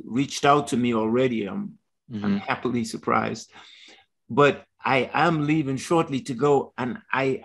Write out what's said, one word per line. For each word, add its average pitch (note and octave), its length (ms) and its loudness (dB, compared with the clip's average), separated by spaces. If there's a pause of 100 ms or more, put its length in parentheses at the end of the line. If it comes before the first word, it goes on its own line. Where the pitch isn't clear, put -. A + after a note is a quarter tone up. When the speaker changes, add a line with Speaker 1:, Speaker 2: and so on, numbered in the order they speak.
Speaker 1:
reached C3+ 400 -2
out C#3+ 220 6
to C3 100 0
me A#2+ 160 2
already. A2+ 540 2
I'm, G2+ 260 -8 (400)
I'm G#2+ 80 -8
Speaker 2:
Mm-hmm. G2+ 160 0
Speaker 1:
happily A#2+ 480 -2
surprised, A2+ 680 -2 (800)
but C3+ 340 2 (200)
I B2+ 280 0
am D3+ 360 0
leaving C#3+ 300 0
shortly D#3+ 440 0
to C3+ 140 -8
go, C#3 420 2
and A#2+ 220 -6 (120)
I, C3+ 340 -2